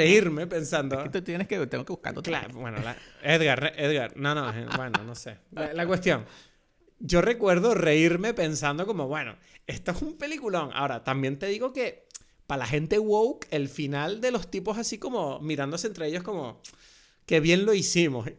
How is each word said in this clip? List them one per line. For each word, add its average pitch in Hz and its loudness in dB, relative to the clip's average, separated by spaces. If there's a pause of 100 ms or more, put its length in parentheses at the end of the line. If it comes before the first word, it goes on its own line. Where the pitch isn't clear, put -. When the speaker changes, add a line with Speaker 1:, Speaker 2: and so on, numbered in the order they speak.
Speaker 1:
reírme 175 6
pensando 147 -2
Speaker 2:
Es 143 -4
que 143 -8
tú 175 -4
tienes 180 -4
que, 175 -2
tengo 127 -6
que 185 -8
buscar - -8
otra 170 -6
Speaker 1:
Claro, 143 -4
Speaker 2:
vez. 123 -16
Speaker 1:
bueno, 113 -6
la... 113 -6 (240)
Edgar, 147 4
re-, 151 -2
Edgar, 143 0
no, 143 0
no, 139 -2
eh, 117 -6 (100)
bueno, 117 -4
no 120 -12
sé. 113 -14 (140)
La, 151 -6
la 170 -2
cuestión, 175 2 (760)
yo 170 4
recuerdo 208 4
reírme 170 4
pensando 156 -2
como, 165 -2
bueno, 135 -6 (320)
esto - -6
es 175 -4
un 302 -8
peliculón. 220 -4
Ahora, 131 -2
también 135 -2
te 190 -6
digo 233 -2
que - -6 (400)
para 139 -4
la 120 -4
gente 151 0
woke, 214 2
el 143 0
final 147 -4
de 254 0
los 196 -4
tipos 196 -4
así 220 -4
como 170 -4
mirándose 151 -4
entre 175 -4
ellos 175 -4
como, 160 -8 (640)
"Qué 160 4
bien 175 4
lo 220 4
hicimos", 156 2 (120)